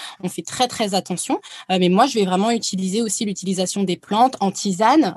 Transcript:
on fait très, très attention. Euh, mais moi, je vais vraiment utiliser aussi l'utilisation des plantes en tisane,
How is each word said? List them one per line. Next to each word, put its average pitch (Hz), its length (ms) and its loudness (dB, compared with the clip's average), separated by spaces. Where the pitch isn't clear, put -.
on 180 80 -4
fait - 120 -10
très, - 240 -2
très 208 280 -4
attention. 190 480 -4
Euh, 190 80 2
mais 180 120 4
moi, 208 160 6
je 262 120 -2
vais 202 60 2
vraiment 185 260 0
utiliser 202 520 -2
aussi 220 240 -4
l'utilisation 190 560 -4
des 175 160 -2
plantes 233 420 2
en 196 100 2
tisane, 214 680 2